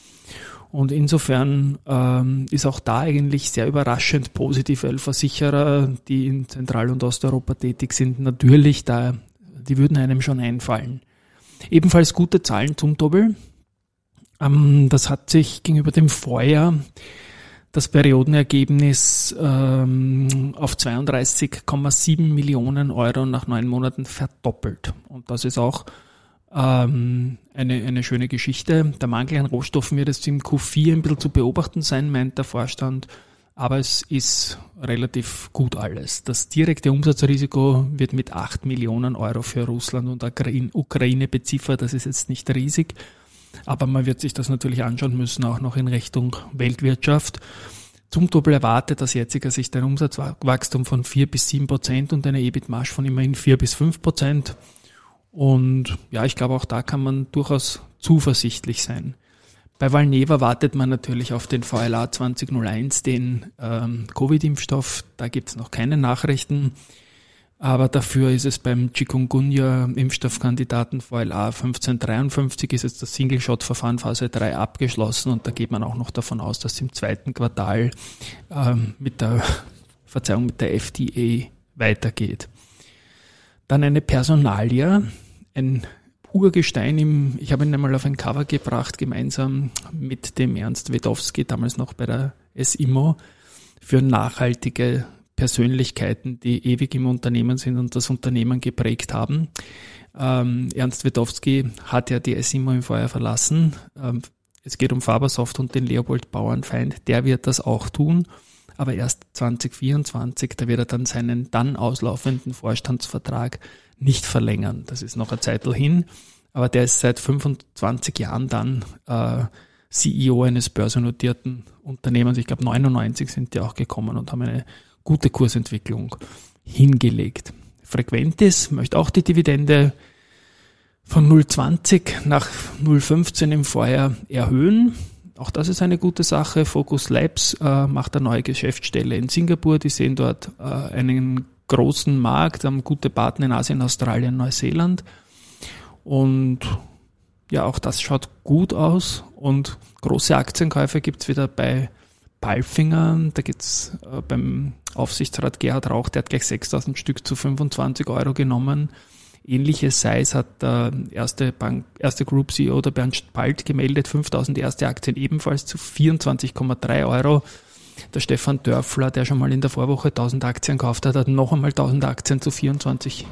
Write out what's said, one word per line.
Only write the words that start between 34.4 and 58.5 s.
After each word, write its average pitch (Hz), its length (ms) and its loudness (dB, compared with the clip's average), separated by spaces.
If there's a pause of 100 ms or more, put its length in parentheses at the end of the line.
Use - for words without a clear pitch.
relativ 123 720 -4
gut 131 240 0
alles. 82 460 -8
Das - 260 -4
direkte 156 420 2
Umsatzrisiko 139 1000 2
wird 135 200 -2
mit 131 220 -4
acht - 320 -6
Millionen 123 500 -2
Euro 110 280 -4
für 120 220 -4
Russland 120 440 -4
und 123 160 -6
Ukraine, 123 480 -2
Ukraine 131 560 0
beziffert. 131 520 -2
Das 123 120 -2
ist 127 120 -4
jetzt - 240 -6
nicht 131 240 -4
riesig. 147 420 -2 (720)
Aber 127 220 -2
man 131 180 2
wird 127 140 -2
sich 139 140 -4
das 131 160 -4
natürlich 127 340 -2
anschauen 123 320 -2
müssen, 127 300 -2
auch 117 160 -2
noch 131 160 -4
in 127 100 0
Richtung 123 480 -2 (160)
Weltwirtschaft. 131 880 0 (720)
Zumtobel 160 420 4
erwartet 127 480 2
aus 131 120 -2
jetziger 127 380 -2
Sicht - 260 -4
ein 127 80 0
Umsatzwachstum 135 1000 -2
von 127 220 0
vier 139 260 2
bis - 160 -2
sieben 139 200 0
Prozent 135 440 -2
und 143 160 0
eine 135 140 2
ebit-Marge 123 500 -2
von 135 140 -4
immerhin 131 300 0
vier 131 220 6
bis - 160 0
fünf 160 280 0
Prozent. 147 560 0 (720)
Und 131 640 2 (140)
ja, 113 140 -2
ich 135 100 -2
glaube, 127 200 0
auch 127 100 -4
da 117 180 -4
kann 139 180 -2
man 135 300 -2
durchaus 143 500 -2 (180)
zuversichtlich 135 840 2